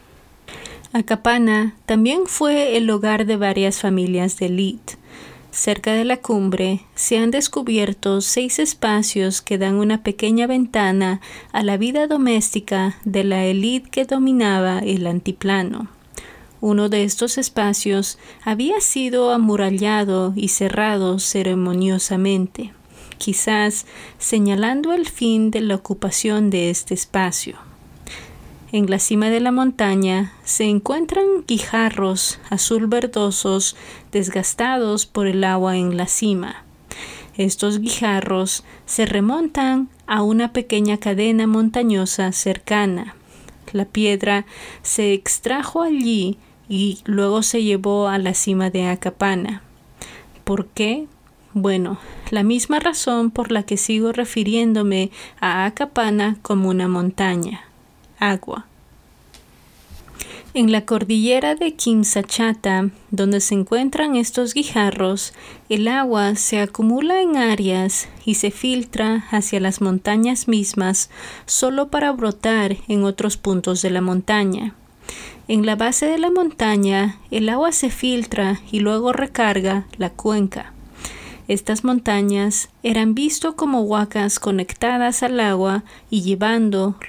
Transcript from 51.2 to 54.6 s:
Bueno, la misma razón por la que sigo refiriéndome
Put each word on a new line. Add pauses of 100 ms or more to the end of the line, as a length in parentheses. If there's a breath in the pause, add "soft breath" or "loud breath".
Bueno, (320 loud breath)
la
misma
razón
por
la
que
sigo
refiriéndome (300 loud breath)